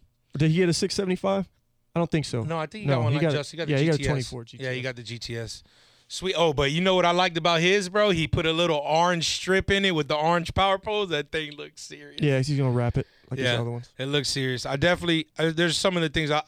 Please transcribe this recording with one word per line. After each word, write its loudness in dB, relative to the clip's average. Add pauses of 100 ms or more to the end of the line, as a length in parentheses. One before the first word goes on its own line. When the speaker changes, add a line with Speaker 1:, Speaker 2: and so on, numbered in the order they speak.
(380)
Speaker 1:
Did 4
he 2
get 4
a 2
six -2
seventy-five? -2 (460)
I 0
don't -2
think 0
so. -4
Speaker 2:
No, -4
I -4
think -12
he -2
Speaker 1:
No, 4
Speaker 2:
got 0
one 2
Speaker 1:
he 2
Speaker 2:
like 0
Speaker 1:
got 2
a, 0
Speaker 2:
Justin. -8
He -8
got -4
the -2
Speaker 1:
yeah, 2
he 2
got 2
a 0
Speaker 2:
G -6
T 0
S. 2
Speaker 1:
twenty-four -6
G -20
T -12
S. -6
Speaker 2:
Yeah, -4
he -6
got -8
the -14
G -12
T -10
S. -10 (480)
Sweet. -4
Oh, 4
but 2
you 0
know 4
what 4
I 6
liked 2
about 2
his, 2
bro? 2
He 0
put 0
a 2
little 2
orange 2
strip 0
in 2
it 2
with 0
the 0
orange 0
power 2
poles. -4
That -4
thing -6
looks -18
serious. -16
Speaker 1:
Yeah, 4
he's 0
gonna 2
wrap 0
it -2 (240)
like -6
his -2
Speaker 2:
Yeah, 2
Speaker 1:
other -6
ones. -12
Speaker 2:
it -6
looks -2
serious. -4
I -2
definitely, 0 (100)
uh, 2
there's 0
some 0
of 0
the 0
things -2
I, 2